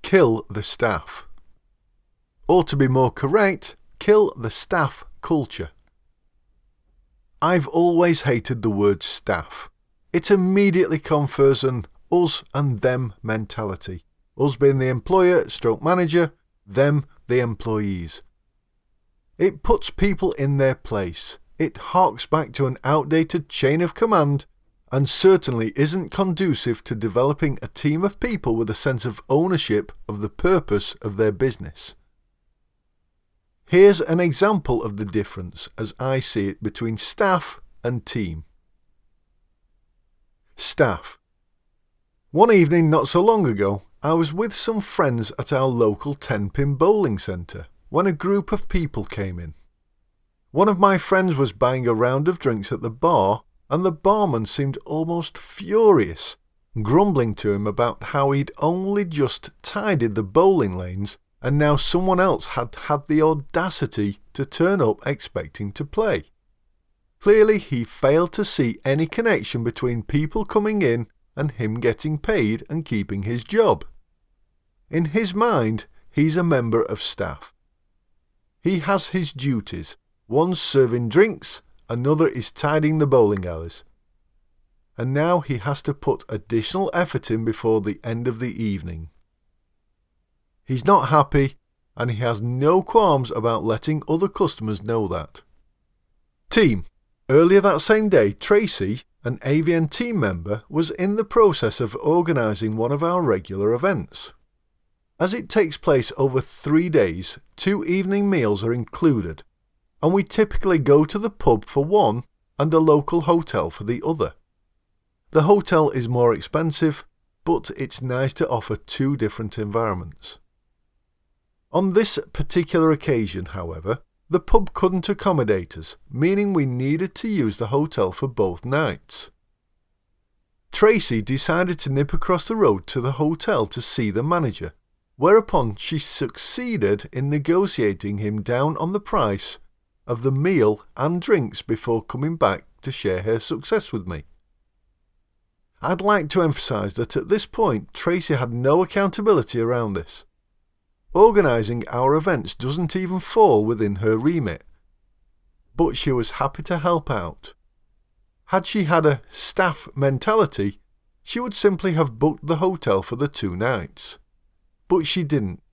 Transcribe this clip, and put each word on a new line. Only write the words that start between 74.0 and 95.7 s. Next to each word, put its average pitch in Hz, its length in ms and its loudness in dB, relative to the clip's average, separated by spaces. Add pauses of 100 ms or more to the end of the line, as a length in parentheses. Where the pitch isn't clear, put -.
In 170 140 -2
his 180 280 -2
mind, 165 540 0 (240)
he's 156 260 2
a 180 60 2
member 120 400 2
of - 180 -4
staff. - 540 -8 (1040)
He 180 200 -2
has 185 300 -2
his 180 220 -4
duties. 127 640 -6 (300)
One's 165 340 0
serving 120 480 2
drinks, 190 540 -2 (260)
another 143 400 2
is - 240 -6
tidying 156 460 0
the 151 80 2
bowling 107 380 4
alleys. 85 380 -10 (1120)
And 127 160 -4
now 160 280 2
he 135 180 -6
has 139 240 -4
to 147 100 -4
put - 360 -2
additional 117 640 -2
effort 170 380 -2
in 113 120 -2
before 110 360 0
the 101 240 -4
end 117 240 -4
of 113 100 -6
the 117 240 -6
evening. 85 480 -6 (1500)
He's 127 200 -4
not 156 240 4
happy, 139 480 2 (400)
and 120 160 -2
he 104 60 -4
has 117 220 0
no 135 400 2
qualms 170 520 2
about 113 320 -2
letting 143 420 -2
other 170 220 0
customers 107 560 -4
know 113 240 -2
that. 82 340 -8 (1080)